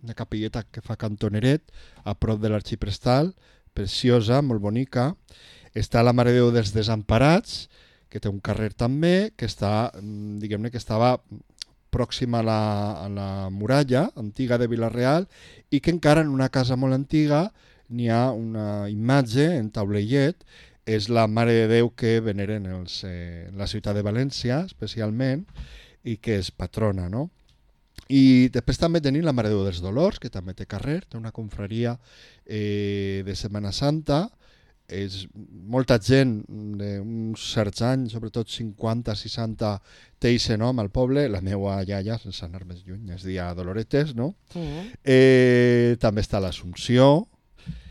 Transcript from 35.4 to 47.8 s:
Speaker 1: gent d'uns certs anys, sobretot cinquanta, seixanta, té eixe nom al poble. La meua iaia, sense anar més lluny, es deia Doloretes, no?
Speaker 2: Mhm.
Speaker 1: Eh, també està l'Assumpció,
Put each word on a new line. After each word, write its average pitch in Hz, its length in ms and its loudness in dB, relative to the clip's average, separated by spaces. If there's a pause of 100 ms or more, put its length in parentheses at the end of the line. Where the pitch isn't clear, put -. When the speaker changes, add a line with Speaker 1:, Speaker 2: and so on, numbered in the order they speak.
Speaker 1:
gent 127 400 4 (360)
d'uns 107 760 -6
certs 104 300 -2
anys, 127 300 -2
sobretot 113 380 -6
cinquanta, 113 680 -4
seixanta, 107 600 -4 (420)
té 120 140 2
eixe 117 260 2
nom 120 220 0
al 101 100 -4
poble. 131 380 0
La 98 120 -4
meua 98 440 -2
iaia, 98 340 -4
sense 92 260 -12
anar 90 220 -14
més 90 180 -16
lluny, 98 300 -14
es 92 100 -14
deia 92 300 -6
Doloretes, 113 600 -2
no? 131 200 -4 (200)
Speaker 2:
Mhm. 170 360 -8 (140)
Speaker 1:
Eh, 123 920 6
també 107 220 0
està 101 200 -2
l'Assumpció, 123 880 4 (640)